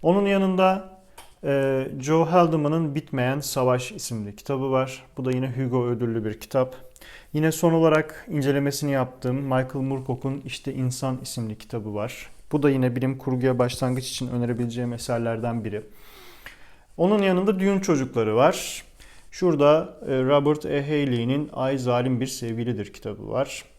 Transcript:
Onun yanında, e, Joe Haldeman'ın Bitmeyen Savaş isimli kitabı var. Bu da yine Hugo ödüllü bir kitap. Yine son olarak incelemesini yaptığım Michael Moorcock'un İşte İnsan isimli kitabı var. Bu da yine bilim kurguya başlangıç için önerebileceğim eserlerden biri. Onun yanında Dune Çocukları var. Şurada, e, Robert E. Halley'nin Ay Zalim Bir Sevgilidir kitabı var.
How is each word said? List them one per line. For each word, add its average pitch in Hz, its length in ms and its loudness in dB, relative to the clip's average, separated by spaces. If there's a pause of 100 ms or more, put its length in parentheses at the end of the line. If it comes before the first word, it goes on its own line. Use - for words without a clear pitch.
Onun 196 240 4
yanında, 190 720 2 (460)
e, 135 420 0 (140)
Joe 156 260 2
Haldeman'ın 160 680 4
Bitmeyen 135 460 -2
Savaş 127 520 0
isimli 107 440 -8
kitabı 135 340 -4
var. 131 340 -2 (120)
Bu 131 80 -6
da 127 60 0
yine 127 220 -2
Hugo 123 340 0
ödüllü 117 380 -2
bir 107 160 -6
kitap. 127 360 -2 (560)
Yine 156 200 2
son 165 200 2
olarak 160 580 2
incelemesini 143 600 0
yaptığım 131 460 -2
Michael 131 380 -2
Moorcock'un 135 720 -4
İşte 131 300 -8
İnsan 127 480 -2
isimli 110 360 -8
kitabı 107 360 -8
var. 107 360 -8 (220)
Bu 147 100 0
da 143 80 4
yine 127 260 2
bilim 131 220 -2
kurguya 127 400 0
başlangıç 127 520 0
için 127 180 -6
önerebileceğim 120 640 -4
eserlerden 117 720 -4
biri. 107 180 -6 (1120)
Onun 196 260 4
yanında 190 380 2
Dune 196 220 2
Çocukları 127 540 2
var. 165 480 2 (460)
Şurada, 156 680 4 (100)
e, 131 160 0
Robert 143 440 2
E. 143 160 0
Halley'nin 139 680 0
Ay 135 260 -2
Zalim 123 420 0
Bir 131 60 -2
Sevgilidir 117 680 -4
kitabı 104 360 -10
var. 131 360 -4 (140)